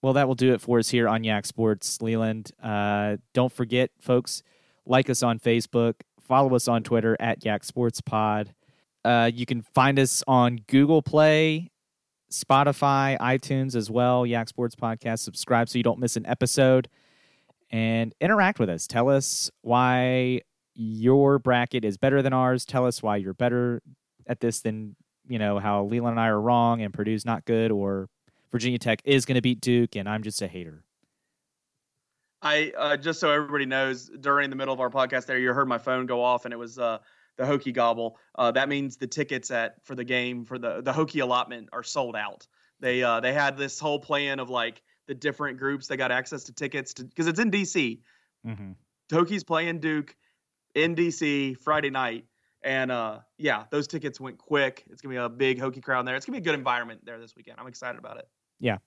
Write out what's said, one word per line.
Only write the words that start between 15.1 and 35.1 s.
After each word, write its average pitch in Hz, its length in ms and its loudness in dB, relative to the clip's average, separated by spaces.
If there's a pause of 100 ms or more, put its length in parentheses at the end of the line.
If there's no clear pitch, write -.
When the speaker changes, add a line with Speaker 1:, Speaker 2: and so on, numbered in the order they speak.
Speaker 1:
Subscribe 117 500 0
so - 80 -2
you 120 60 0
don't 117 160 0
miss 123 180 -2
an 113 80 -6
episode. 131 640 4 (840)
And 113 500 0
interact 196 380 2
with 107 100 2
us. 85 160 -4
Tell 123 240 2
us - 400 0 (120)
why 127 800 2 (340)
your 127 640 4
bracket 120 440 2
is 101 140 0
better 135 240 4
than 131 100 2
ours. 127 340 2
Tell 127 200 0
us 123 160 0
why 104 160 0
you're 95 160 -4
better 123 480 0 (460)
at 120 140 -4
this 117 180 0
than, 110 360 -6 (320)
you 123 120 -4
know, 101 180 0
how 101 280 0
Leland 120 260 -2
and 117 80 -2
I 113 80 2
are 107 120 2
wrong 117 440 2
and 101 100 -6
Purdue's 107 320 -4
not 117 200 -4
good 113 260 2
or 98 380 -2 (420)
Virginia 123 260 -2
Tech 113 280 -2
is 139 200 4
gonna 127 160 0
beat 120 180 0
Duke 120 360 0
and 101 120 -6
I'm 107 140 -4
just 107 220 -6
a 95 40 -6
hater. 82 360 -14 (1600)
Speaker 2:
I, 151 340 2
uh, 147 180 0
just 151 240 -4
so 151 120 2
everybody 147 340 0
knows, 131 420 -2 (120)
during 143 320 0
the 135 40 -10
middle 135 200 -4
of 123 40 -14
our 123 120 -2
podcast 127 340 -2